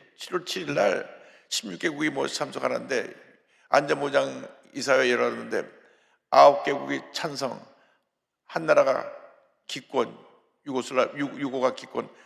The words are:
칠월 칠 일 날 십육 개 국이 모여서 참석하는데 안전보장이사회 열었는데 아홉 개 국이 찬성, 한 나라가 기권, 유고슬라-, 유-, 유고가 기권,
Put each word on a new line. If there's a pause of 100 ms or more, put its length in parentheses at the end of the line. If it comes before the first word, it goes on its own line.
(180)
칠월
칠
일
날 (400)
십육
개
국이
모여서
참석하는데 (560)
안전보장이사회
열었는데 (600)
아홉
개
국이 (120)
찬성, (840)
한
나라가 (580)
기권, (480)
유고슬라-,
유-,
유고가
기권, (160)